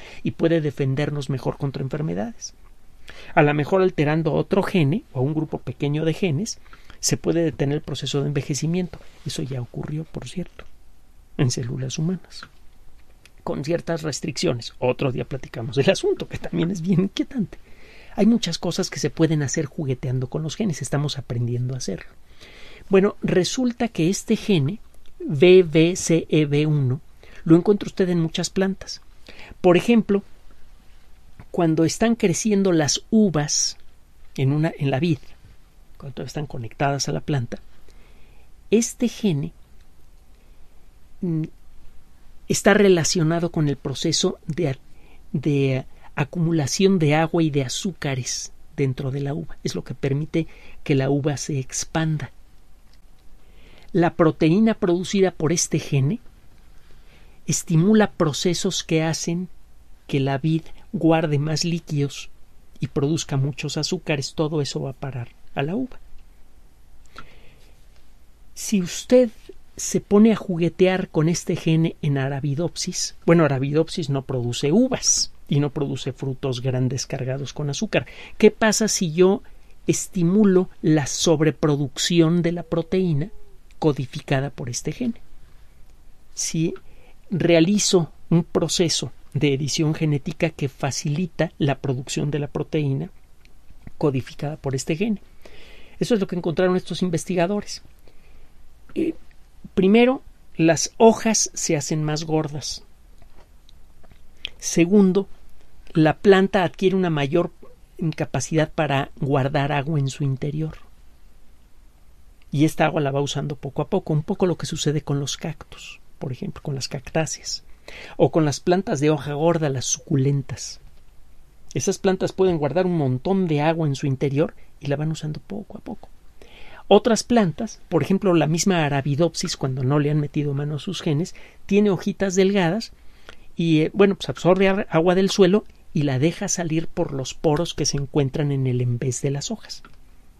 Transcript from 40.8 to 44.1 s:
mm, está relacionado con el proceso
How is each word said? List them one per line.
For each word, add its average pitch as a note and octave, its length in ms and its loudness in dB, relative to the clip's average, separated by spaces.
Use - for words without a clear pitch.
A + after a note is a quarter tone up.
mm, D#3+ 240 0
está G3+ 260 4
relacionado E3+ 800 4
con D3+ 160 2
el C#3+ 80 0
proceso - 720 -2